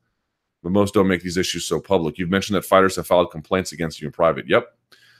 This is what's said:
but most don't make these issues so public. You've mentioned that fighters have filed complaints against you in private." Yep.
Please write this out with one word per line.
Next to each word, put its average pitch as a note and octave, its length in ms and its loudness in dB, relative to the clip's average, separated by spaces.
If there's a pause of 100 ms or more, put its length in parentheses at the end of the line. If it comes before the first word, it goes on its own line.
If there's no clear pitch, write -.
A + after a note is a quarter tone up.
(640)
but F2 100 -6
most G2+ 220 2
don't G2 120 4
make F2+ 160 0
these F2+ 140 -6
issues F2 300 -4
so D#2 140 -2
public. E2 380 -2
You've F2 120 -4
mentioned G2 260 0
that E2 80 -4
fighters F#2+ 320 4
have E2+ 100 -6
filed F2 240 2
complaints F2+ 420 -4
against D#2+ 280 -8
you D2+ 60 -8
in C#2 60 -10
private." C#2+ 360 0
Yep. G#2 180 2 (540)